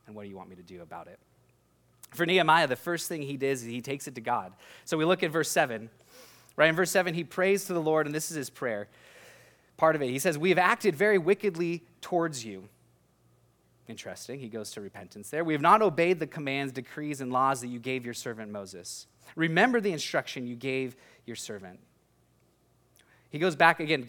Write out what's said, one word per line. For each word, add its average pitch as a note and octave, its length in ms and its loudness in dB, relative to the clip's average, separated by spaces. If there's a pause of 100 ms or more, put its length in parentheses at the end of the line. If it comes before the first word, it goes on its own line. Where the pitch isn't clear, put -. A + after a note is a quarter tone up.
and G#2+ 80 -20
what G#2 80 -14
do G2+ 80 -14
you F#2+ 60 -14
want F2+ 120 -16
me F#2 80 -20
to F3+ 60 -20
do F#2 180 -18
about E3+ 260 -16
it?" - 120 -20 (960)
For E3+ 120 -2
Nehemiah, E3 420 6
the B2+ 100 0
first F3 320 -6
thing E3 120 -6
he C#3 160 -8
does C3+ 260 0
is A#2 60 -12
he A#2+ 140 -8
takes C#3 260 -8
it C3 60 -16
to B2 80 -12
God. A2 320 -4 (320)
So E3 100 -2
we D#3 80 2
look F3+ 180 4
at E3 80 -2
verse D#3 200 0
seven. A#2 400 0 (680)
Right, D3+ 120 8
in D#3+ 60 4
verse F3 160 2
seven, F3+ 220 2
he E3+ 120 -2
prays F#3+ 420 2
to F#3 80 -4
the E3+ 60 2
Lord, D#3 260 2
and D3 80 -4
this D#3 160 -4
is D#3+ 60 -8
his C3+ 120 -6
prayer. G#2+ 400 -4 (880)
Part D#3+ 200 4
of D3+ 40 -2
it, C3+ 80 0
he B2+ 100 -2
says, D3+ 200 0
"We E3+ 100 0
have E3+ 80 6
acted F#3 380 4
very G3 240 4
wickedly E3+ 640 0 (180)
towards E3 420 -2
you." G2+ 280 -12 (1160)
Interesting, A2+ 520 -12
he A#2+ 80 -12
goes G#2+ 220 -8
to A2 100 -12
repentance G2+ 480 -14
there. D#3+ 160 -2
"We D#3+ 80 0
have D3 80 0
not F#3+ 220 8
obeyed E3+ 380 2
the D#3 60 -2
commands, C#3 460 -4
decrees, C#3 480 -8
and B2+ 100 -6
laws C3 300 2
that B2 60 -10
you B2 140 -8
gave B2+ 260 -6
your A#2+ 80 -8
servant A2 360 -10
Moses. F#2+ 560 -12 (280)
Remember F3+ 440 4
the G3+ 140 0
instruction C#3 540 -4
you A#2+ 100 -8
gave C3 400 -4 (300)
your A#2 100 -12
servant." F#2+ 440 -14 (1500)
He D3 120 -8
goes E3+ 160 2
back E3 240 8
again D3 280 0